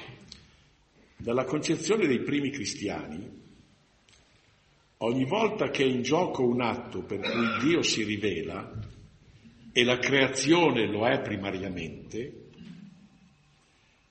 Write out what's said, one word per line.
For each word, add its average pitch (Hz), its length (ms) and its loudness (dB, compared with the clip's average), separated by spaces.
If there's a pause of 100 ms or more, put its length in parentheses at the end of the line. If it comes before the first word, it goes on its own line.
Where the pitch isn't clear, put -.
(1160)
"Dalla 120 280 0
concezione 170 640 0
dei 123 140 4
primi 143 300 -2
cristiani, 87 920 -8 (1500)
ogni 123 280 0
volta 170 440 0
che - 140 2
è 135 40 6
in 123 140 2
gioco 147 420 2
un 120 180 4
atto 110 400 -2
per 98 180 -6
cui 113 480 0
Dio 160 140 4
si 113 220 0
rivela, 98 680 -4 (1000)
e 123 120 4
la 123 140 4
creazione 135 880 4
lo 104 180 0
è 131 160 4
primariamente, 95 1200 -6 (1700)